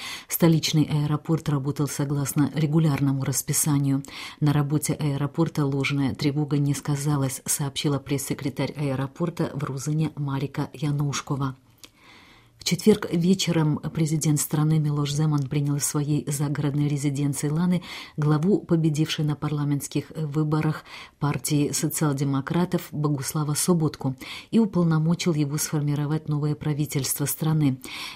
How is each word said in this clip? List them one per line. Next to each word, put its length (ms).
Столичный 540
аэропорт 680
работал 400
согласно 680
регулярному 720
расписанию. 800
На 140
работе 400
аэропорта 720
ложная 500
тревога 440
не 160
сказалась, 720
сообщила 520
пресс-секретарь 760
аэропорта 800
в 100
Рузыне 500
Марика 600
Янушкова. 840
В 60
четверг 460
вечером 680
президент 440
страны 400
Милош 360
Земан 340
принял 300
в 40
своей 480
загородной 580
резиденции 600
Ланы 340
главу 420
победившей 640
на 100
парламентских 800
выборах 720
партии 540
социал-демократов 1200
Богуслава 600
Соботку 600
и 80
уполномочил 760
его 240
сформировать 720
новое 260
правительство 720
страны. 560